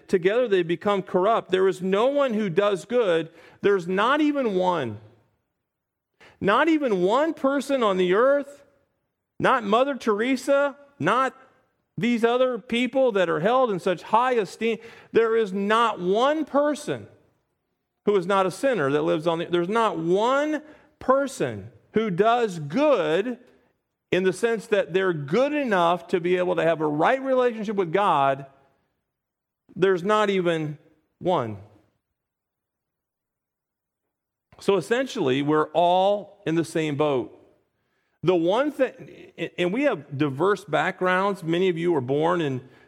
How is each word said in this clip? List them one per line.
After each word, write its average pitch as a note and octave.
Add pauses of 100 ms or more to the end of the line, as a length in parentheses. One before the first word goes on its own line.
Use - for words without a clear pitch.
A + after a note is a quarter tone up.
together G3+
they F#3
become F#3
corrupt. G3
There F#3+
is F3
no G3
one C#4
who G#3
does F#3+
good. F3 (320)
There's F#3+
not G#3+
even C#4+
one. E3 (1400)
Not A#3+
even C4+
one C#4
person C4+
on G3+
the F3+
earth, C4+ (760)
not A3+
Mother B3
Teresa, C4 (240)
not A#3+ (640)
these A3+
other B3
people B3
that F#3
are D#3+
held A#3+
in F3+
such F3
high B3
esteem. A3 (340)
There A3+
is G#3
not G#3+
one B3
person B3 (1000)
who G#3
is F3
not F#3+
a F3+
sinner G3
that D3+
lives E3
on E3
the, E3+
there's F3
not G#3+
one B3+ (380)
person D3 (220)
who A3
does G#3
good G3+ (720)
in F3+
the F#3
sense A3+
that F#3
they're F#3+
good E3+
enough F#3
to F#3
be F3+
able F3+
to E3
have D#3+
a D#3
right F3+
relationship B3
with F#3
God. D3 (1300)
There's F#3
not G#3+
even E3 (420)
one. B2 (3000)
So G3
essentially, F#3
we're D3+
all F#3
in D#3+
the E3
same D#3
boat. C#3 (880)
The F3+
one G#3
thing, C4 (640)
and F3+
we C4
have E3
diverse D3+
backgrounds. F#3
Many E3+
of F3
you E3+
were D#3
born D3+
in C3+ (260)